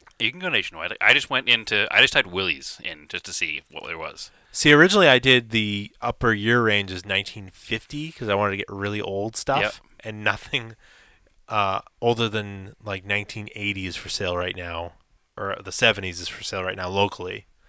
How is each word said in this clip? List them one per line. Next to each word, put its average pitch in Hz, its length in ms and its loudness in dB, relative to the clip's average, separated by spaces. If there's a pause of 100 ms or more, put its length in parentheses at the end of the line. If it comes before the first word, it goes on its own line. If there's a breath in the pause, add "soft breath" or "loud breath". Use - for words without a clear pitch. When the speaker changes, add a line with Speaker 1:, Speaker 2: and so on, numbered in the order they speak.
(200)
Speaker 1:
You 117 120 2
can 170 80 0
go 185 80 -6
nationwide. 92 440 -2
Like, - 100 -10
I 107 120 6
just 139 160 2
went 127 200 0
into, 110 440 2
I 98 60 4
just 131 140 4
typed 120 160 2
Willys 87 520 -4
in 76 280 -12
just 90 160 -10
to - 80 -10
see 76 360 -6
what 73 160 -14
there 82 120 -10
was. - 340 -12 (220 soft breath)
Speaker 2:
See, - 180 6
originally 175 380 8
I 127 100 8
did 123 300 4
the 104 420 -2 (100)
upper 120 300 0
year 113 300 2
range 104 300 2
is 87 140 -8
nineteen 98 440 -4
fifty 147 640 -8
'cause 113 160 -8
I 101 60 4
wanted 101 160 2
to 98 60 -4
get 101 120 -8
really 101 320 -4
old 101 340 -6
stuff, 139 260 0
Speaker 1:
Yep. 104 120 0 (260)
Speaker 2:
and 107 240 -10
nothing, 110 540 -4 (720 soft breath)
uh, 98 320 0 (180)
older 117 300 0
than, 101 520 -8
like, 98 220 -8
nineteen 101 500 -6
eighty 101 320 -4
is 87 120 -6
for - 100 -12
sale 90 300 -4
right 90 180 -4
now, 85 380 -10 (420)
or 98 260 -6
the 95 120 -12
seventies 95 480 0
is 87 80 -8
for - 160 -12
sale 95 180 -6
right 95 140 -6
now 92 100 -6
locally. 98 600 -2 (220)